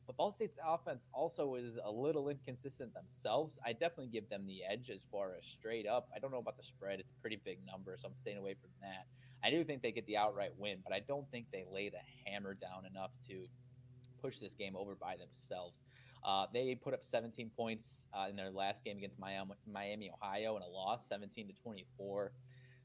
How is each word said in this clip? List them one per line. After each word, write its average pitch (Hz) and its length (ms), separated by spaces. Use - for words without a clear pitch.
but 127 100
Ball 190 140
State's 208 320
offense 160 500
also 143 420
is 120 260
a 98 80
little 139 380
inconsistent 131 680
themselves. 127 720
I 120 80
definitely 147 380
give 110 180
them 98 180
the 95 200
edge 120 240
as 95 160
far 95 300
as 87 100
straight 110 420
up. 120 260
I 110 60
don't 135 120
know 127 80
about 117 180
the - 60
spread. 98 360
It's 92 140
a - 20
pretty 107 220
big 95 280
number, 95 320
so 98 120
I'm - 60
staying 104 220
away 98 180
from - 160
that. 95 260
I 110 100
do 165 120
think 139 180
they 117 120
get 110 140
the 104 100
outright 101 400
win, 98 260
but 95 80
I 95 80
don't 139 320
think 120 200
they 95 120
lay 95 260
the 90 120
hammer 98 260
down 95 320
enough 95 260
to 95 180
push 131 200
this 95 160
game 98 200
over 98 200
by 90 220
themselves. 90 640
Uh, 98 280
they 127 240
put 131 180
up 127 100
seventeen 113 480
points, 113 640
uh, 98 160
in 101 60
their 98 160
last 98 320
game 104 140
against 98 220
Miami, 98 340
Miami, 101 460
Ohio, 104 460
in 92 60
a 90 40
loss, 95 400
seventeen 101 400
to 95 60
twenty-four. 98 800